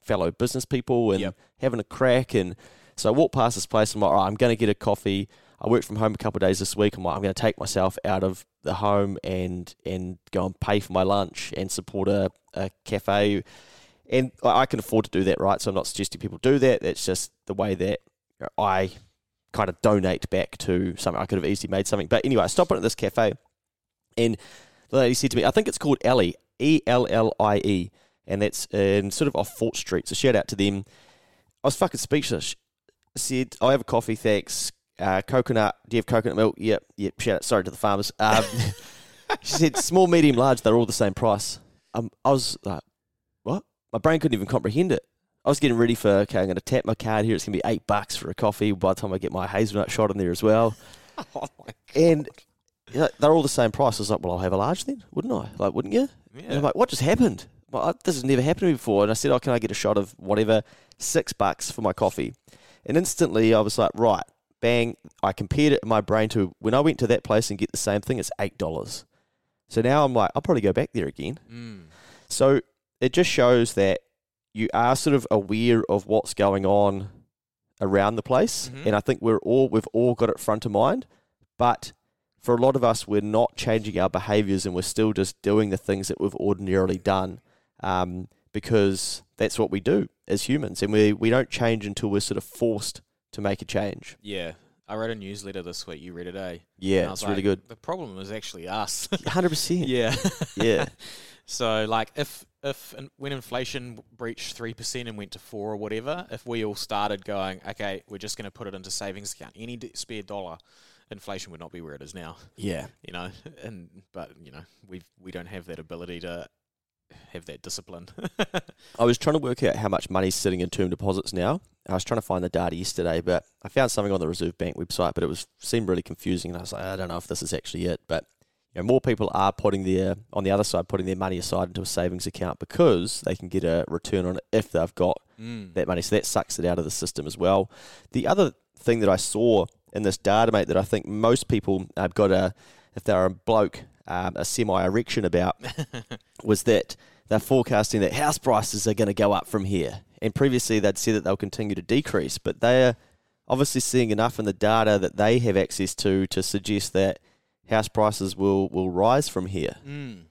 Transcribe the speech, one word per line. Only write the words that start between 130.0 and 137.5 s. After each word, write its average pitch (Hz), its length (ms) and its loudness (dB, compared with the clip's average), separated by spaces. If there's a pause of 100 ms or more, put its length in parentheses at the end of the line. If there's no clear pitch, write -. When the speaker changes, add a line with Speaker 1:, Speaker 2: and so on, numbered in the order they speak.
Speaker 1:
on 101 120 -4
the 95 80 2
other 101 120 4
side, 92 240 -2
putting 95 180 -4
their 92 100 -2
money 92 220 -4
aside 90 300 -2
into 90 140 -8
a 92 40 -6
savings 87 400 -4
account - 340 -6
because 107 640 0
they - 120 -2
can - 140 -12
get 90 160 -2
a 85 240 0
return 90 380 -4
on 90 100 -4
it - 160 -10
if 110 200 0
they've 82 220 -2
got 90 260 0 (200)
Speaker 2:
Mm. 110 340 -14
Speaker 1:
that 85 140 -2
money. 87 140 -2
So - 120 -2
that 107 120 2
sucks - 340 -4
it 82 40 -4
out 87 140 0
of 82 60 -4
the 76 60 -6
system - 360 -8
as 80 100 -12
well. 98 320 2 (440)